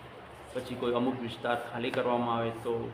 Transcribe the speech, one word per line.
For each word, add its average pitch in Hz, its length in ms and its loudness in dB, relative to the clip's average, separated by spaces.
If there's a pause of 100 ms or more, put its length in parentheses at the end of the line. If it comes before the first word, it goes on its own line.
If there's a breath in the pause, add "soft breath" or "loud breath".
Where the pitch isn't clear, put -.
(520)
પછી 123 220 -4
કોઈ 120 180 2
અમુક 120 280 4
વિસ્તાર 117 360 0 (160)
ખાલી 123 180 -2
કરવામાં 120 460 4
આવે 113 140 2
તો 117 440 -2